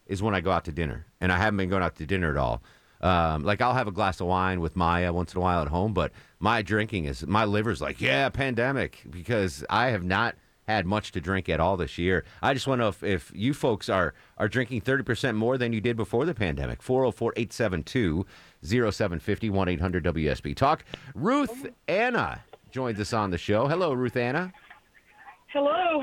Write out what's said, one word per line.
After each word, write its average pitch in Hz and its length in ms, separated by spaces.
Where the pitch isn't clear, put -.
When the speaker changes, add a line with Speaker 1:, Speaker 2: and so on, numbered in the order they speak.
Speaker 1:
is 98 160
when 110 100
I 95 60
go 90 120
out 85 120
to 82 80
dinner, 69 360
and 92 100
I 90 100
haven't 107 180
been 95 100
going 92 160
out 82 140
to 80 80
dinner 90 260
at 69 60
all. 58 260
Um, 82 380
like, 101 200
I'll 123 120
have 123 140
a 104 40
glass 95 300
of 87 60
wine 92 320
with 80 160
Maya 87 360
once 87 220
in 92 60
a - 20
while 87 220
at 73 60
home, 92 220
but 85 200
my 110 240
drinking 104 440
is, 69 200
my 107 200
liver's 104 360
like, 69 180
"Yeah, 135 300
pandemic," 127 800
because 90 600
I 117 160
have 101 160
not 98 320
had 107 180
much 104 280
to 98 60
drink 92 300
at 80 100
all 90 180
this 80 200
year. 87 260
I 131 100
just 131 140
wanna 127 160
know 107 60
if, - 120
if 95 320
you 127 220
folks 117 340
are, 90 240
are 107 100
drinking 120 340
thirty 135 200
percent 117 340
more 117 220
than 120 160
you 107 80
did 117 160
before 117 280
the 139 100
pandemic. 69 480
Four 131 200
oh 120 80
four, 113 260
eight 117 140
seven 92 300
two, 95 460
zero 107 280
seven 92 260
fifty, 104 320
one 95 180
eight 85 140
hundred 90 220
W 78 260
S - 100
B 71 140
Talk. - 320
Ruth 254 560
Anna 190 560
joins 120 300
us 104 140
on 104 180
the 85 80
show. 107 280
Hello, 165 260
Ruth 123 220
Anna. 139 380
Speaker 2:
Hello, 311 560